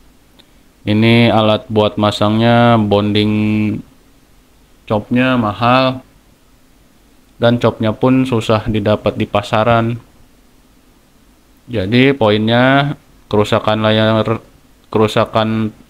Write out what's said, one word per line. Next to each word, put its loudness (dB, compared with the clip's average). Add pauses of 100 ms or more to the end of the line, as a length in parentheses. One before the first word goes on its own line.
(840)
Ini 2
alat 0
buat 0
masangnya, 2
bonding 0 (1500)
copnya -2
mahal, -2 (1400)
dan 2
copnya -2
pun 0
susah -2
didapat -2
di -4
pasaran. 0 (1700)
Jadi 2
poinnya, 2 (340)
kerusakan 0
layar, 0 (500)
kerusakan -2 (180)